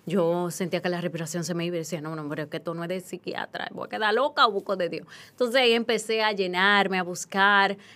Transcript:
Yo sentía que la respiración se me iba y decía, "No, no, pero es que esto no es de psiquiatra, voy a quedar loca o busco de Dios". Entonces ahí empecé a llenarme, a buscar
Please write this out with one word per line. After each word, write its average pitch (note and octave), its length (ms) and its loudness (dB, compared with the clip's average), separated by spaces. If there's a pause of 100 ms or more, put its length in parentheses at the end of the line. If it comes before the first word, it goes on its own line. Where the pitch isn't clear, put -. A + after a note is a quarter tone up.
Yo F3 460 0
sentía F3 300 -4
que F#3 80 -2
la F3 100 -2
respiración E3+ 460 -6
se F3+ 80 -4
me E3+ 120 -4
iba F3 120 -4
y - 20 -2
decía, D#3+ 220 -6
"No, D#3+ 160 -8
no, D3+ 100 -8
pero D3+ 160 -6
es D3+ 60 -10
que E3 80 -8
esto E3 160 -8
no E3+ 100 -8
es E3+ 60 -6
de F#3 100 -4
psiquiatra, - 720 -10
voy - 140 -10
a - 40 -14
quedar G#3+ 240 0
loca C#4+ 320 2
o A3 60 2
busco G3 240 -2
de F3 140 -2
Dios". E3 180 -8 (220)
Entonces B3 320 2
ahí A#3+ 100 6
empecé A3 500 0
a G#3+ 120 2
llenarme, F#3+ 680 2
a F3+ 40 0
buscar G3 720 2 (180)